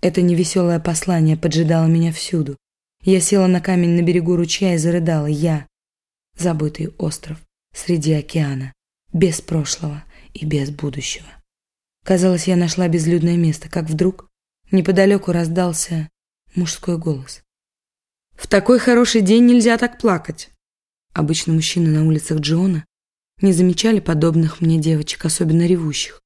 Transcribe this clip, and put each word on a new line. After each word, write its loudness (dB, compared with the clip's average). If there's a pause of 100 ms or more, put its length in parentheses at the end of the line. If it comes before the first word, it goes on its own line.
это 0
невеселое 0
послание 0
поджидало 0
меня 2
всюду. -6 (440)
Я 2
села 2
на 2
камень 2
на 2
берегу 0
ручья -2
и 0
зарыдала. 0
Я — -2 (720)
забытый -4 (100)
остров -8 (360)
среди -2
океана, -4 (400)
без 0
прошлого -6 (300)
и -12
без -2
будущего. -10 (800)
Казалось, 2
я 2
нашла 0
безлюдное 2
место, -2
как -4
вдруг -2 (420)
неподалеку 2
раздался -2 (440)
мужской -4
голос. -8 (960)
«В -14
такой 4
хороший 2
день 6
нельзя 4
так -4
плакать!» -4 (640)
Обычно -2
мужчины 0
на 2
улицах 0
Джиона -2 (560)
не 4
замечали 2
подобных 0
мне 2
девочек, -2
особенно 0
ревущих. -2